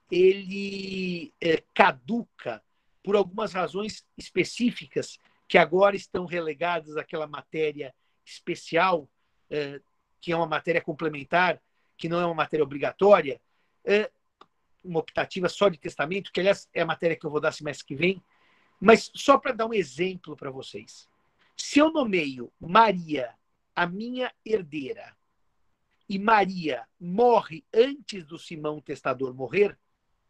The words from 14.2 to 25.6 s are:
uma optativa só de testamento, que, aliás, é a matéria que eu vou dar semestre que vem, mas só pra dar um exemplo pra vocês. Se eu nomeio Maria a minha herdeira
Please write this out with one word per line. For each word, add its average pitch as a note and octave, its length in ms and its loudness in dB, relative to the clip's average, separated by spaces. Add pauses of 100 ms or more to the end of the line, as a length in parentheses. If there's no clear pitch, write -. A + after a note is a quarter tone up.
uma E3+ 160 -4
optativa E3+ 500 -4
só G3+ 200 2
de E3 80 -2
testamento, E3+ 540 -6
que, - 80 -4
aliás, F#3+ 340 0
é E3+ 80 -2
a E3 40 2
matéria D#3+ 300 -2
que - 100 -12
eu D3 60 -6
vou D3+ 80 -2
dar D3+ 120 0
semestre D3 340 -10
que C#3+ 100 -10
vem, F3+ 260 0 (580)
mas A3 360 6
só C#4 220 6
pra C4+ 160 -2
dar A3 120 -4
um A#3 80 -6
exemplo F3+ 640 -4
pra C#3 160 -12
vocês. - 560 -16 (480)
Se - 240 0
eu D#4+ 120 6
nomeio F3 680 -2
Maria E3+ 760 2 (420)
a F3 120 0
minha A#3+ 440 -6 (140)
herdeira D3 680 -6 (920)